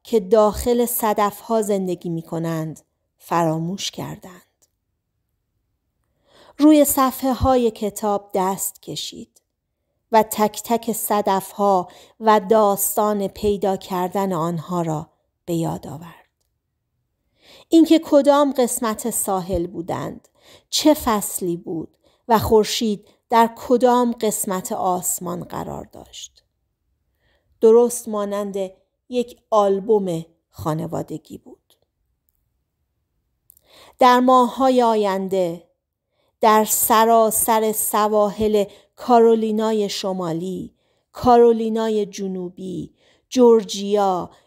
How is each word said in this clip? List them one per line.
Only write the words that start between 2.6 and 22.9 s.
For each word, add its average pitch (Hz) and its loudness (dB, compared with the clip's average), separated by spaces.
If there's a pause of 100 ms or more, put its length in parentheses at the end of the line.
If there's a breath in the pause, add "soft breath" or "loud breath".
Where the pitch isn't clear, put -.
فراموش 165 -4
کردند. 180 -16 (2250 soft breath)
روی 294 8
صفحه‌های 262 0
کتاب 202 -6
دست 190 -4
کشید - -14 (680)
و 220 4
تک 214 -4
تک 233 -4
صدف‌ها 202 -2 (320 loud breath)
و 214 4
داستان 208 0
پیدا 196 -4
کردن 185 -4
آنها 170 -4
را 160 -6 (360)
به 170 -6
یاد 165 -6
آورد. 170 -18 (1400 soft breath)
اینکه 320 6
کدام 285 4
قسمت 233 -4
ساحل 185 -4
بودند، 165 -10 (420 soft breath)
چه - 2
فصلی 202 -4
بود 175 -12 (300)
و 226 2
خورشید 214 0 (220 soft breath)